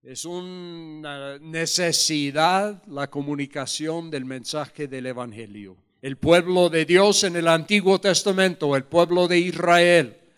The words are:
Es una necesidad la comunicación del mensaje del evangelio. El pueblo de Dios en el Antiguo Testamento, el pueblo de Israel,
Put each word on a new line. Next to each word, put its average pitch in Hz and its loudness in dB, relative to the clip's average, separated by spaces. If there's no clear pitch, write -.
Es 131 -14
una 165 -12
necesidad 160 -2
la 139 -8
comunicación 147 -8
del 135 -8
mensaje 135 -10
del 127 -10
evangelio. 107 -12
El 135 -8
pueblo 175 4
de 160 0
Dios 196 4
en 175 -2
el 165 0
Antiguo 185 4
Testamento, 185 0
el 135 0
pueblo 170 2
de 175 4
Israel, 175 4